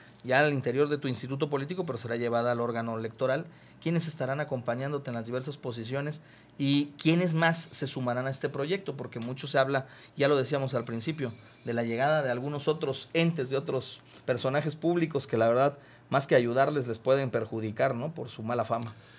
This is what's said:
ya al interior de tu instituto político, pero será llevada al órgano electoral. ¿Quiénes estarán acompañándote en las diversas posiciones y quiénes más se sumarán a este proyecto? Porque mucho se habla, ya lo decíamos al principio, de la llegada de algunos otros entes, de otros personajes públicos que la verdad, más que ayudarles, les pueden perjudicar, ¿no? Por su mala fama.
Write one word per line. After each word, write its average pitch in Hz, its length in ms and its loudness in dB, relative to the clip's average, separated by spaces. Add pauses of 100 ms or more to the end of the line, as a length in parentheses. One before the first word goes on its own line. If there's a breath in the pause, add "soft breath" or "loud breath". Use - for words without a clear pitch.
(240 loud breath)
ya 127 160 4
al 147 140 4
interior 127 340 2
de 147 80 0
tu 139 120 -2
instituto 139 420 -2
político, 147 340 -4
pero 131 140 -4
será 117 180 -4
llevada 120 340 2
al 120 100 0
órgano 117 380 -2
electoral. 127 480 -2 (360 loud breath)
¿Quiénes 165 260 2
estarán 139 320 -2
acompañándote 135 680 -4
en 120 40 -6
las 113 120 -6
diversas 127 320 -6
posiciones 131 640 -6 (340 loud breath)
y 143 300 4 (120)
quiénes 170 360 4
más 165 360 2
se - 160 -2
sumarán 127 400 -2
a 135 40 -2
este 135 180 -2
proyecto? 147 480 -4
Porque 127 240 -10
mucho 127 260 -8
se 139 120 2
habla, 135 280 2 (300 loud breath)
ya 139 100 4
lo 147 100 6
decíamos 135 360 0
al 120 120 0
principio, 120 480 -4 (340 loud breath)
de 117 80 -4
la 117 100 0
llegada 135 380 2
de 131 80 0
algunos 139 360 -2
otros 156 460 -2
entes, 165 380 2
de 135 80 0
otros 139 420 -4 (240 loud breath)
personajes 139 500 0
públicos 165 540 0
que - 80 -2
la 113 100 6
verdad, 131 320 4 (320 loud breath)
más 135 160 2
que - 80 4
ayudarles, 131 540 4
les 113 100 -4
pueden 135 320 2
perjudicar, 113 640 0
¿no? 120 180 -4
Por 143 160 -10
su 117 140 -12
mala 117 220 0
fama. 113 300 -4 (240 loud breath)